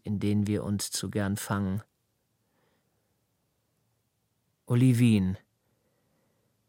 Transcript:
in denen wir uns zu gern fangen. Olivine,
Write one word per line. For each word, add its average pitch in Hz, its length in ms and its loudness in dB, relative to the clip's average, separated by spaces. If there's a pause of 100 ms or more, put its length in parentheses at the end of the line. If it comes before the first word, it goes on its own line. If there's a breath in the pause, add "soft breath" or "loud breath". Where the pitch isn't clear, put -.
in 104 160 -6
denen 101 260 0
wir 104 160 -2
uns 98 280 -6
zu - 180 -8
gern 101 260 -4
fangen. 101 480 -4 (2750)
Olivine, 117 720 4 (1300)